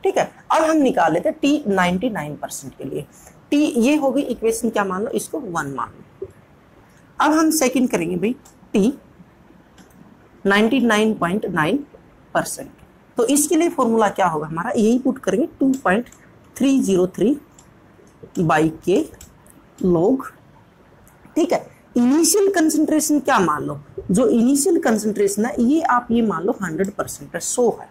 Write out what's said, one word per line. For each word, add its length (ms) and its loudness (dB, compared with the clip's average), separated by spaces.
ठीक 140 0
है, 120 -2
अब 120 2
हम 140 2
निकाल 340 2
लेते 160 0
हैं 120 -4
T 280 0
ninety 420 0
nine 260 -8
परसेंट 400 -14
के 80 -14
लिए। 220 -10
T 140 2
ये 180 4
हो 140 0
गई 120 -2
equation, 480 -2
क्या 140 -2
मान 180 -4
लो, 80 -6
इसको 280 -6
वन 360 -6
मान 160 -6
लो। 380 -18
अब 140 2
हम 200 4
second 380 0
करेंगे 260 -2
भाई 180 -2
टी 200 4
नाइंटी 360 2
नाइन 340 2
पॉइंट 320 -2
नाइन 380 -2
परसेंट। 360 -6
तो 100 2
इसके 300 2
लिए 140 2
फॉर्मूला 400 2
क्या 160 0
होगा 200 -2
हमारा, 240 -6
यही 280 2
पुट 200 -2
करेंगे, 280 -2
two 120 2
point 240 0
three 240 2
zero 280 2
three 300 0
by 220 2
K 100 2
log। 400 2
ठीक 160 2
है, 140 -2
Initial 580 2
concentration 680 2
क्या 180 0
मान 240 0
लो, 160 -8
जो 180 4
initial 520 2
concentration 640 0
है 160 -4
ये 220 2
आप 280 0
ये 120 2
मान 200 -2
लो 200 -2
हंड्रेड 280 -4
परसेंट 440 -10
है, 60 -6
सौ 280 0
है। 100 -18